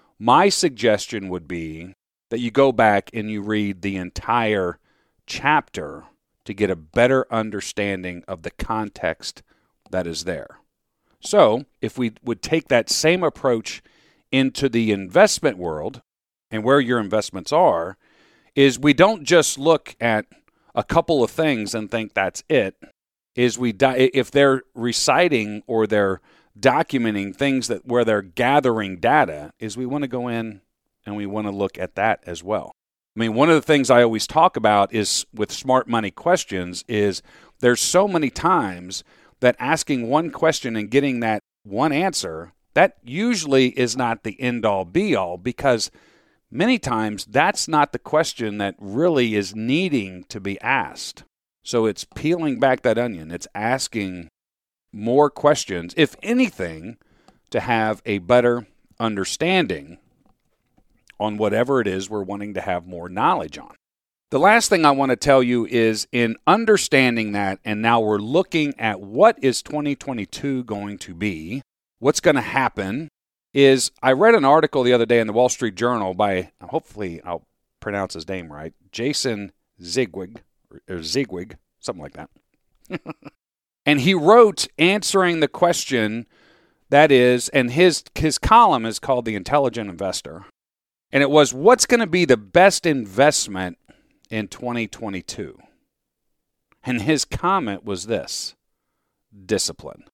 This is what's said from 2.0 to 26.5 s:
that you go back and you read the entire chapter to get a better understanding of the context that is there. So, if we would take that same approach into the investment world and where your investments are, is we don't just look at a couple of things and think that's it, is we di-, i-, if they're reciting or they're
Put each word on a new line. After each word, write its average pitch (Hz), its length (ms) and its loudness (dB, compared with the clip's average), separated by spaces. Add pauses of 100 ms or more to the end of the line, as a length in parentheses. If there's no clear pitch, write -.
that 117 80 -4
you 120 120 -4
go 135 220 4
back 107 400 2
and 107 180 -8
you 104 120 -6
read 104 400 -4
the 98 140 -4
entire 101 840 -2 (480)
chapter - 800 -4 (420)
to 107 80 -10
get 98 160 0
a 90 60 -2
better 123 540 0
understanding 101 960 -6
of 90 160 -12
the - 100 -10
context - 920 -6 (480)
that 90 160 -4
is 82 180 -10
there. - 360 -10 (600)
So, 139 460 4 (160)
if - 160 -6
we 120 140 -2 (120)
would 117 160 -4
take - 280 -4
that 120 200 2
same 175 340 0
approach 127 600 -2 (480)
into 131 380 0
the 113 240 0
investment 101 640 2
world 78 420 -8 (500)
and 110 140 -6
where 135 160 4
your 123 200 0
investments 101 520 -4
are, 98 460 0 (560)
is 139 240 4
we 143 160 2
don't 185 300 2
just 160 340 2
look 151 420 0
at 110 260 0 (480)
a 113 80 -2
couple 160 400 0
of 110 80 0
things 123 440 -2
and 107 160 -8
think 113 240 -6
that's 98 340 -2
it, 113 260 2 (600)
is 120 240 0
we 120 140 -2
di-, 127 220 2
i-, 131 200 4
if 127 160 -2
they're 139 320 4 (120)
reciting 120 920 0
or 113 200 0
they're 101 360 0 (360)